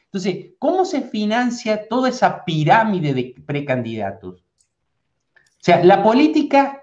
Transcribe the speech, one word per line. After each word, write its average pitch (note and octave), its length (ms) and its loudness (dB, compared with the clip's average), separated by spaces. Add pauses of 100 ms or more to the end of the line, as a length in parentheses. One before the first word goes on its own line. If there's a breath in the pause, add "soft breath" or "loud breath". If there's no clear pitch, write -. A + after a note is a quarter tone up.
Entonces, F#3 520 -8
¿cómo F4+ 260 0
se D4 180 -4
financia A3 840 -4
toda B3+ 220 0
esa G#3 340 -2
pirámide E3 680 2
de B2 220 -4 (100)
precandidatos? A2+ 1000 -6 (920)
O - 280 -20
sea, F3 200 4
la F#3+ 180 6
política C#4 800 2